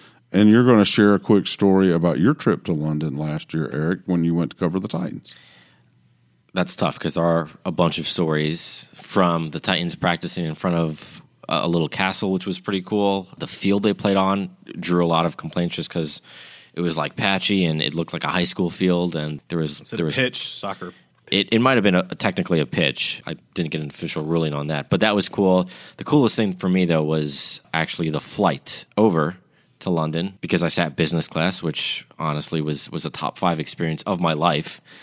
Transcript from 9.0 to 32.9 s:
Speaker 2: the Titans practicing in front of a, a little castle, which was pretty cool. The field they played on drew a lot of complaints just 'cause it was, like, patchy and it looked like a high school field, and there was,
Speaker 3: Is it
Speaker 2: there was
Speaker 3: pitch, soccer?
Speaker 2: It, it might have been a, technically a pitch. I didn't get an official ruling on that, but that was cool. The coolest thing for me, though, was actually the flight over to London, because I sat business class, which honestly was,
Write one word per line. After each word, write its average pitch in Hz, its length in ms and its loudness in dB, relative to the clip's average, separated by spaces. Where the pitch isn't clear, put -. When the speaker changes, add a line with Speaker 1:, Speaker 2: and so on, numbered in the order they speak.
Speaker 2:
the 73 100 -8
Titans 87 360 -2
practicing 85 500 -2
in 78 80 -4
front 87 220 -2
of 80 480 -4
a, 80 160 -2
a - 40 -2
little 85 220 0
castle, 95 420 -2
which 92 140 -2
was 90 140 -6
pretty 98 220 -4
cool. 98 460 0
The - 80 -8
field 98 360 0
they 104 100 2
played 98 240 0
on 95 320 2
drew 87 240 2
a 85 40 4
lot 82 180 4
of 80 120 -4
complaints 85 380 -4
just 82 140 -6
'cause 78 320 -6
it 85 60 -4
was, 85 140 -2
like, 73 200 -4
patchy 98 500 2
and 78 160 0
it 76 140 -2
looked 82 180 -4
like 85 100 -6
a 73 60 -2
high 87 140 0
school 87 260 -2
field, 87 460 0
and 76 320 -6
there 87 100 -6
was, 76 240 -4
Speaker 3:
Is - 100 -20
it - 60 -8
Speaker 2:
there 85 80 0
was 76 100 -2
Speaker 3:
pitch, 127 220 -2
soccer? - 560 -10
Speaker 2:
It, 98 200 0
it 113 80 4
might 131 140 4
have 117 100 4
been 95 120 6
a, 90 80 4
technically 90 560 0
a 71 80 2
pitch. - 580 -2
I - 100 -10
didn't 80 160 -4
get 78 100 -6
an 73 80 -8
official 80 340 -6
ruling 80 300 0
on 73 140 -4
that, 73 240 -4
but 95 80 2
that 107 160 4
was 98 120 2
cool. 92 400 4
The - 60 -12
coolest 139 320 4
thing 104 180 0
for 92 160 -2
me, 92 160 4
though, 82 180 2
was 76 560 -2
actually 80 380 -2
the 73 100 -4
flight - 640 -2
over 90 380 2
to - 100 -6
London, 82 520 -2
because 85 200 0
I 85 60 2
sat 80 280 -2
business 80 320 0
class, 87 360 -2
which - 420 -4
honestly 76 420 -4
was, 76 300 -4